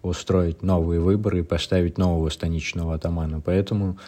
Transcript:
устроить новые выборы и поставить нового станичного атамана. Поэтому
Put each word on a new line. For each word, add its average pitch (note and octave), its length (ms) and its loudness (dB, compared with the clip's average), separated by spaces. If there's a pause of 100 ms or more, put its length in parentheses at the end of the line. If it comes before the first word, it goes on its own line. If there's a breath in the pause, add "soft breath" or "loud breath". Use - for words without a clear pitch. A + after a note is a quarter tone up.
устроить F2 600 0
новые E2+ 380 2
выборы F#2+ 380 2
и F2 40 0
поставить E2+ 540 0
нового E2+ 320 2
станичного E2 640 -4
атамана. D#2+ 480 -2
Поэтому F#2+ 560 0 (120 loud breath)